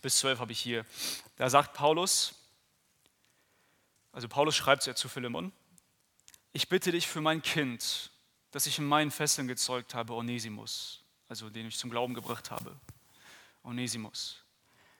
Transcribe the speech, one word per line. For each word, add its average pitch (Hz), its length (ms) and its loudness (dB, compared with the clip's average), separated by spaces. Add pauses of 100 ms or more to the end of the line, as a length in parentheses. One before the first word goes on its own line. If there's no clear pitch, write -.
bis - 180 2
zwölf 135 220 2
habe 120 120 -4
ich 110 80 -4
hier. 117 240 -2 (520)
Da 127 140 2
sagt 143 240 8
Paulus, 156 600 2 (1800)
also 120 160 -10
Paulus 147 260 4
schreibt - 320 4
ja 127 80 -6
zu - 140 -4
Philemon, 143 440 -6 (1000)
„Ich - 160 -2
bitte 185 240 2
dich 170 160 2
für 160 120 -4
mein 156 220 2
Kind, - 680 -2 (400)
das 143 160 -2
ich 143 120 0
in 151 60 -2
meinen 147 260 6
Fesseln 143 380 0
gezeugt 123 460 -4
habe, 117 200 -4
Onesimus“, 113 880 -6 (260)
also 110 220 -12
den 113 160 -10
ich 110 120 -8
zum 123 120 -6
Glauben 120 240 0
gebracht 117 360 -6
habe, 120 280 -10 (840)
Onesimus, 120 800 -8 (580)